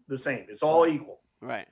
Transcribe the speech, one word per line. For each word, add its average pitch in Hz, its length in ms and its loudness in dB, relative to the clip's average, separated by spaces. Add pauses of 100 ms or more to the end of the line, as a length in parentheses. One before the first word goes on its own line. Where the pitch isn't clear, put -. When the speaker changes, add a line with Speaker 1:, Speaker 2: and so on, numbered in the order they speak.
Speaker 1:
the 135 100 -6
same. 131 300 -4
It's 104 140 -10
all 160 220 6
Speaker 2:
Right. 165 80 4
Speaker 1:
equal. - 280 -8 (200)
Speaker 2:
Right. 113 320 -10